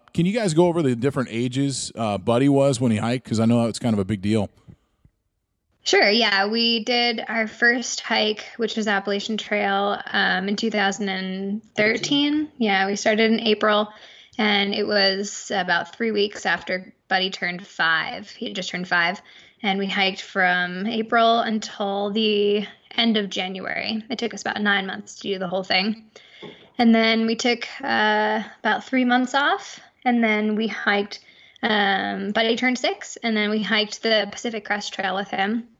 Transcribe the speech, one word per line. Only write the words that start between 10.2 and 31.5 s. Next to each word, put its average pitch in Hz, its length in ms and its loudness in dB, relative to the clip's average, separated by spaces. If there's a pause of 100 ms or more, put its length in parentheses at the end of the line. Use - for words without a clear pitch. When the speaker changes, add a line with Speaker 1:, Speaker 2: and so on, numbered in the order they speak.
Speaker 2:
in 208 60 -2
two 220 140 -2
thousand 196 400 -2
and 190 540 -6 (100)
thirteen. 285 840 0
Yeah, 196 280 2
we 202 100 0
started 220 360 2
in 226 80 2
April, 214 500 2 (480)
and 202 380 2
it 208 100 -2
was 202 720 0
about 180 400 0
three 226 160 -2
weeks 208 340 -2
after 185 480 -4 (140)
Buddy 185 240 0
turned 180 340 -6
five. 165 640 -2
He - 180 -10
had 208 80 -10
just 185 140 -6
turned 180 180 -6
five, 175 340 0 (420)
and 196 160 0
we 196 80 -2
hiked 190 340 0
from 180 640 0
April 226 540 2
until 208 720 -2
the 208 560 2 (280)
end 233 220 2
of 202 120 -2
January. 196 800 -6
It 220 100 -6
took 220 140 -4
us 202 80 -12
about - 200 -4
nine 202 240 2
months 202 300 -12
to - 60 -18
do 190 180 -4
the 190 80 -4
whole 185 160 -4
thing. 190 400 0 (720)
And 233 160 8
then 226 320 4
we 226 100 0
took, 233 320 0 (140)
uh, 214 640 2 (160)
about 214 240 0
three 254 220 0
months 247 280 2
off, 302 460 0 (260)
and 240 180 4
then 214 320 2
we 220 120 0
hiked, 202 520 -2 (440)